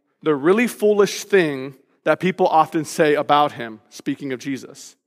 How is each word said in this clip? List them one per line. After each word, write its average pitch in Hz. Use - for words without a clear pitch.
the 156
really 180
foolish 208
thing 143
that 156
people 180
often 160
say 151
about 147
him," 113
speaking 139
of 123
Jesus. 127